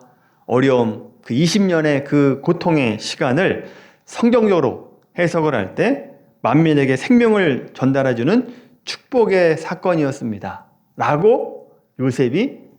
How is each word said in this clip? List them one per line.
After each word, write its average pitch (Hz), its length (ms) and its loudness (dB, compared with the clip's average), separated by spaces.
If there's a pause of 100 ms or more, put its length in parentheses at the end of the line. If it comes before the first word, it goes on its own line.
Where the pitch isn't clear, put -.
(460)
어려움, 123 680 0 (120)
그 - 100 -8
이십 170 300 2
년의 151 400 0
그 139 380 0
고통의 151 580 0
시간을 143 680 -2 (400)
성경적으로 202 960 0 (180)
해석을 165 380 0
할 98 200 -4
때 233 340 -2 (320)
만민에게 143 560 2
생명을 208 760 2
전달해주는 135 800 0 (300)
축복의 185 720 0
사건이었습니다 131 1080 -4 (320)
라고 156 720 0 (280)
요셉이 135 600 -2 (200)